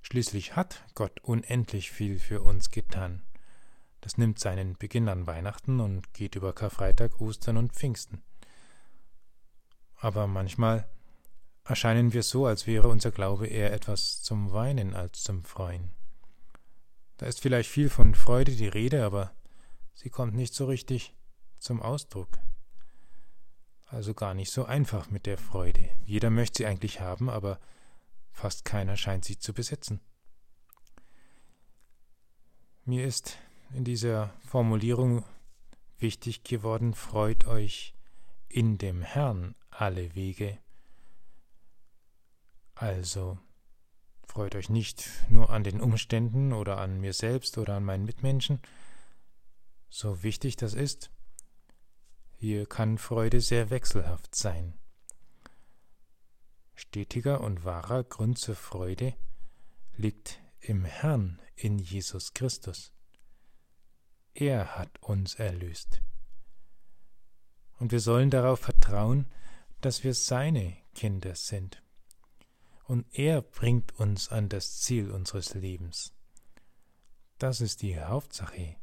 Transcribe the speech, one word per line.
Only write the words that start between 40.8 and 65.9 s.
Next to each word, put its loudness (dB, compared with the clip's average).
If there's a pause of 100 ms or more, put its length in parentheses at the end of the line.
Also, -8 (880)
freut -8
euch -8
nicht -4 (180)
nur 12
an 4
den -4
Umständen -2
oder -6
an -6
mir -6
selbst -4
oder -4
an -4
meinen -4
Mitmenschen, -2 (1300)
so -8
wichtig -4
das -6
ist. -6 (1300)
Hier -4
kann -4
Freude 2
sehr 2
wechselhaft 0
sein. -4 (2000)
Stetiger -6
und -6
wahrer -6
Grund -4
zur -8
Freude -6 (840)
liegt -6 (180)
im -4
Herrn, -4 (140)
in -4
Jesus -10
Christus. -10 (1400)
Er -2
hat -12
uns -6
erlöst. 0 (1800)